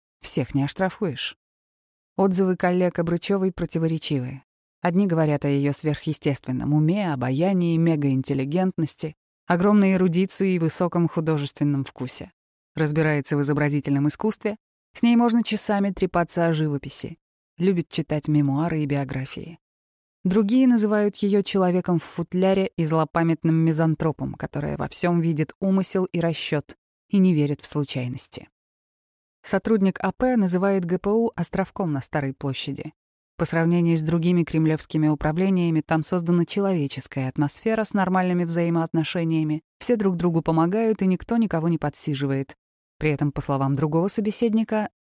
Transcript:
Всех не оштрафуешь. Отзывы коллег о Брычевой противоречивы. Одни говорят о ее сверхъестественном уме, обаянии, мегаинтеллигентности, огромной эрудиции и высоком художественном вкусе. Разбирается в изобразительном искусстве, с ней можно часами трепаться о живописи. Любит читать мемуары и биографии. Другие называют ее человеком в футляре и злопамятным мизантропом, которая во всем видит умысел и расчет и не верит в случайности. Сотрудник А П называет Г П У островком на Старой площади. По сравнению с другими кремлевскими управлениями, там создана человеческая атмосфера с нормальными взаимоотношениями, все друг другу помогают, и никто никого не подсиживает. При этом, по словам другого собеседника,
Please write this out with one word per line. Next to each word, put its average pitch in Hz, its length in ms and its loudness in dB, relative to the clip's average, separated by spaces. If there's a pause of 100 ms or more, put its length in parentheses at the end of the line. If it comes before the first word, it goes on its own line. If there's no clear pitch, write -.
(220)
Всех - 340 -4
не 139 80 2
оштрафуешь. 180 720 -4 (800)
Отзывы 190 400 2
коллег 180 420 0
о 175 60 0
Брычевой 185 480 0
противоречивы. 156 920 -4 (380)
Одни 180 240 2
говорят 156 380 2
о 143 60 0
ее 143 240 2
сверхъестественном 143 1000 -2
уме, 165 380 2
обаянии, 165 640 0
мегаинтеллигентности, 151 1400 0 (320)
огромной 190 480 4
эрудиции 185 580 2
и 180 60 0
высоком 170 500 0
художественном 147 720 -2
вкусе. - 480 -8 (420)
Разбирается 151 640 0
в 143 60 2
изобразительном 143 680 0
искусстве, 214 480 -2 (380)
с - 80 -6
ней 233 160 6
можно 233 260 4
часами 202 460 0
трепаться 175 580 0
о 165 60 2
живописи. 151 640 -4 (400)
Любит 175 320 0
читать 151 400 -4
мемуары 151 500 2
и 151 60 0
биографии. 139 760 -6 (640)
Другие 220 440 4
называют 208 500 2
ее 202 240 2
человеком 180 580 2
в - 40 -4
футляре 190 760 0
и 165 80 0
злопамятным 160 680 2
мизантропом, 160 800 0
которая 147 420 -6
во - 100 -4
всем 175 320 0
видит 160 400 0
умысел 190 460 0
и 170 160 -4
расчет 160 560 -4 (320)
и 202 80 2
не 185 160 6
верит 147 260 0
в - 80 -16
случайности. 127 800 -6 (960)
Сотрудник 196 580 2
А 190 120 -2
П 254 240 0
называет 190 480 0
Г 175 120 -2
П 202 140 -2
У 226 240 0
островком 180 560 -4
на 139 100 -2
Старой 139 320 -4
площади. 139 600 -8 (440)
По 170 80 0
сравнению 170 520 2
с 160 40 -2
другими 170 420 2
кремлевскими 156 640 0
управлениями, 165 720 0
там 160 220 -2
создана 175 420 0
человеческая 151 800 -4
атмосфера 214 560 -2
с - 100 -6
нормальными 180 520 0
взаимоотношениями, 165 1160 0 (160)
все 233 200 0
друг 196 180 0
другу 170 260 0
помогают, 185 600 0
и 202 40 2
никто 185 300 0
никого 170 320 0
не 170 100 2
подсиживает. 139 800 -4 (420)
При 151 140 0
этом, 147 220 0
по 139 80 -4
словам 139 340 0
другого 160 320 0
собеседника, 214 840 0 (120)